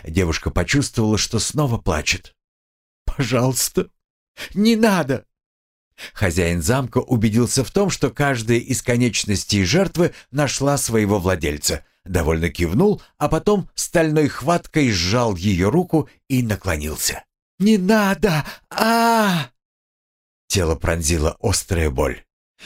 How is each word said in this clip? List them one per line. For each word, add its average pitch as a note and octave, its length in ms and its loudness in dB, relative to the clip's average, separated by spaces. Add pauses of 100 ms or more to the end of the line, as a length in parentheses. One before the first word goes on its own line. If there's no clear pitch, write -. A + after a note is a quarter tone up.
Девушка D#2+ 460 -2
почувствовала, G#2+ 640 0
что - 220 -2
снова A#2+ 400 -2
плачет. - 560 -4 (720)
«Пожалуйста, C3 840 -2 (640)
не A3 220 4
надо!» E3+ 480 2 (880)
Хозяин F2 480 0
замка B2 380 0
убедился A#2 680 0
в - 60 -12
том, G3+ 180 2
что C#3 220 -2
каждая A#2+ 480 0
из A#2+ 240 -4
конечностей G#2+ 840 0
жертвы E3 480 0 (180)
нашла C#3 460 -2
своего G#2+ 420 0
владельца. D#2+ 680 -2 (200)
Довольно E2 460 0
кивнул, A2+ 500 0 (160)
а D3 120 -2
потом F3 460 0
стальной D#3 540 0
хваткой D#3 600 -2
сжал G2+ 460 0
её F#2 340 2
руку D#3+ 380 0 (200)
и B2+ 140 0
наклонился. F2 800 -4 (340)
«Не G#3 200 4
надо! G3 640 2 (260)
А!» A3 800 2 (960)
Тело E2 260 0
пронзила E2 640 0
острая E2+ 500 0
боль. C2 360 -2 (400)